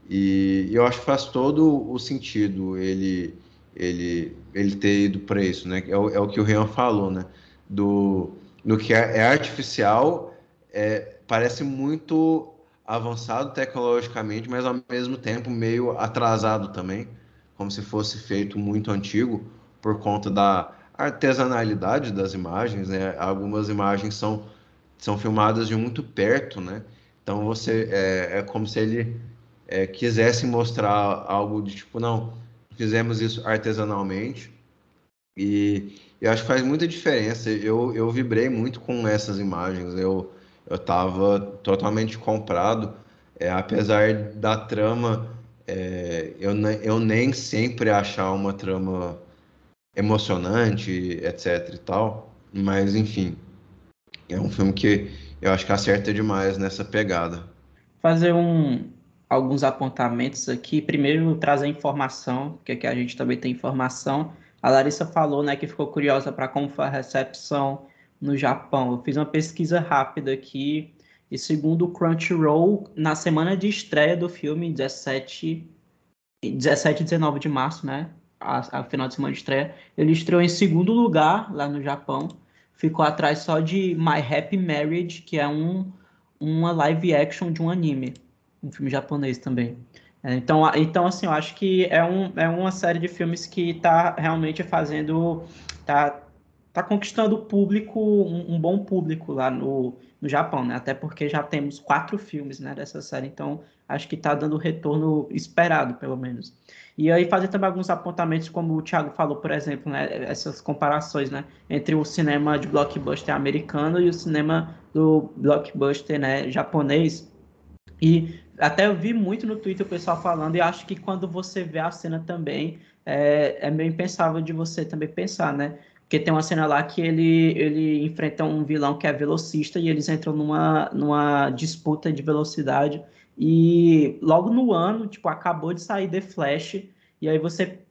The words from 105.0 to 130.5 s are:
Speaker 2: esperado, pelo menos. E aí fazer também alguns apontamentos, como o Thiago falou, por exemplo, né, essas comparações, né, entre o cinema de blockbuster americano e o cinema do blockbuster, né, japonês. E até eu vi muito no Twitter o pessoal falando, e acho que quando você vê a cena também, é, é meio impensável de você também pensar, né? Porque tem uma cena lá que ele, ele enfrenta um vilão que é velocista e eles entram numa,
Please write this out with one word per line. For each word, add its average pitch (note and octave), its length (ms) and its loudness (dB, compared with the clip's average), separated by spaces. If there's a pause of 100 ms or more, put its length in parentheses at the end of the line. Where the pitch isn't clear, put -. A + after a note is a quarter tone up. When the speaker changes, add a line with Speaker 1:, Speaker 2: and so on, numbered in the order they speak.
Speaker 2:
esperado, D#3 640 2
pelo C3 200 -8
menos. B2+ 380 -10 (420)
E D#3 160 4
aí F3 140 6
fazer F#3 220 2
também F#3+ 200 0
alguns F#3 220 -2
apontamentos, E3+ 600 -2
como E3 260 -2
o D#3 80 -2
Thiago D#3 280 -2
falou, D3 260 -2
por D#3 120 -6
exemplo, D3 420 -4
né, C#3+ 160 -4 (220)
essas C#3+ 320 -8
comparações, D3 720 -2
né, C#3 120 -8 (240)
entre D3 280 0
o D3+ 100 2
cinema D3 540 2
de C#3 80 -6
blockbuster D3 640 0
americano D3 640 0
e F3+ 80 6
o E3+ 60 4
cinema D#3+ 640 0 (180)
do D#3 420 6
blockbuster, C#3+ 840 0
né, C3+ 320 0
japonês. D3 840 0 (640)
E E3 360 6 (240)
até D3+ 260 4
eu G3+ 100 4
vi F#3 160 -2
muito G#3+ 360 -2
no G#3+ 80 -4
Twitter F#3+ 280 -4
o - 60 -6
pessoal E3+ 320 -4
falando, D#3+ 340 0
e F3 60 4
acho F3 240 0
que F#3+ 100 -8
quando F#3 320 -6
você F#3 360 -8
vê D#3+ 160 -6
a E3 100 -2
cena E3 380 -6
também, D#3+ 500 -6 (280)
é, D3 540 2
é D3 120 -2
meio D#3+ 180 0
impensável E3 500 0
de D#3+ 140 -4
você D#3+ 320 -4
também D#3 240 -6
pensar, F3 420 -2
né? C#3+ 280 -4 (220)
Porque - 180 0
tem D#3+ 120 2
uma D#3 120 4
cena D#3+ 240 0
lá D3 160 4
que E3 180 -4
ele, E3 560 4
ele D3+ 480 2
enfrenta D#3+ 380 -2
um D#3 200 0
vilão D3 340 0
que E3 100 -2
é D3 60 2
velocista D3+ 640 -2
e E3 100 2
eles D3+ 200 0
entram D#3 260 -2
numa, D3+ 580 2